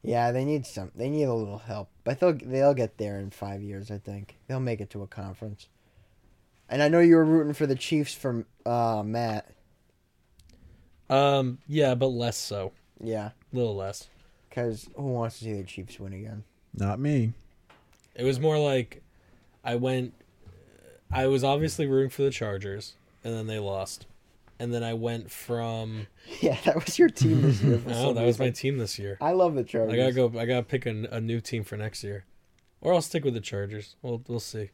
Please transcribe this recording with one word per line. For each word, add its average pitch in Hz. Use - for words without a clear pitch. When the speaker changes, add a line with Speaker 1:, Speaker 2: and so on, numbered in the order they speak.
Speaker 1:
Yeah, 117
they 131
need 143
some. 95
They 127
need 151
a 123
little 104
help, 104
but 131
they'll, 180
they'll 135
get 120
there 101
in 98
five 98
years. 101
I 104
think 101
they'll 131
make 117
it 101
to 101
a 98
conference. 101
And 139
I 147
know 170
you 170
were 160
rooting 156
for 147
the 135
Chiefs 151
from, 120
uh, 117
Matt. 110
Speaker 2:
Um, 135
yeah, 143
but 127
less 120
so. 98
Speaker 1:
Yeah. 110
Speaker 2:
A 127
little 117
less. 98
Speaker 1:
'Cause 117
who 139
wants 120
to 113
see 110
the 98
Chiefs -
win 98
again? 107
Speaker 3:
Not 101
me. 131
Speaker 2:
It 120
was 131
more 151
like 135
I 120
went, 127
I 131
was 135
obviously 147
rooting 135
for -
the 139
Chargers, 101
and 117
then 110
they 110
lost. 98
And 120
then 117
I 117
went 117
from 113
Speaker 1:
<laughs> -
Yeah, 139
that 143
was -
your 349
team 156
this 127
year 120
for 120
Speaker 2:
<laughs> -
No, 120
Speaker 1:
some 143
Speaker 2:
that 113
was 117
my 131
Speaker 1:
reason. 123
Speaker 2:
team 135
this 110
year. 101
Speaker 1:
I 156
love 180
the 135
Speaker 2:
I -
gotta 113
Speaker 1:
Chargers. -
Speaker 2:
go, 120
I 117
gotta 123
pick 123
a, 110
a 117
new 113
team 110
for 107
next 107
year. 101
Or 170
I'll 170
stick 156
with 127
the 113
Chargers. 104
We'll, 120
we'll 120
see. 104